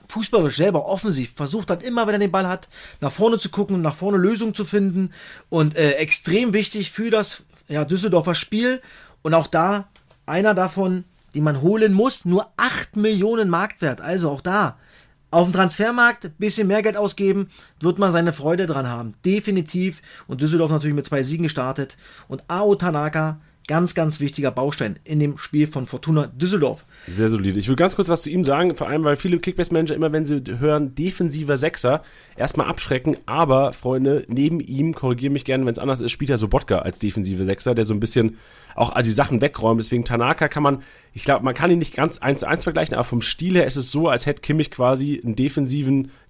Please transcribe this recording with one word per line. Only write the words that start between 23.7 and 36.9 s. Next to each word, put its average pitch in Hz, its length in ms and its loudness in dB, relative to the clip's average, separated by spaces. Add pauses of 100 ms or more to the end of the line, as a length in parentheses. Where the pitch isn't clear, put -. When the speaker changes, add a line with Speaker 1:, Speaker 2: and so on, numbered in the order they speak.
Speaker 1:
ganz 156 260 0
wichtiger 139 300 -2
Baustein 127 540 -4
in 151 160 0
dem 143 180 0
Spiel 151 300 0
von 135 180 -6
Fortuna 151 400 0
Düsseldorf. 147 580 0 (260)
Speaker 2:
Sehr 110 200 2
solide. 98 300 0
Ich 101 80 -4
will 131 80 2
ganz 175 200 2
kurz 180 140 0
was 165 120 2
zu - 60 -4
ihm 175 160 0
sagen, 151 300 2
vor - 140 -6
allem, 156 160 -2
weil 147 120 4
viele 175 220 0
Kickbase-Manager 165 560 -2
immer, 156 180 0
wenn 151 140 0
sie 143 160 -2 (160)
hören, 147 380 0
defensiver 151 600 -2
Sechser, 143 460 0 (340)
erstmal - 320 -2
abschrecken. 131 560 -2
Aber, 135 480 2
Freunde, 131 560 0
neben 147 320 0
ihm, 151 340 -2
korrigiere 127 380 -2
mich 139 140 -4
gerne, 131 180 0
wenn's 117 140 -2
anders 131 240 -2
ist, 117 80 -2
spielt - 180 -4
ja 135 80 2
Sobotka 104 440 2
als - 180 -6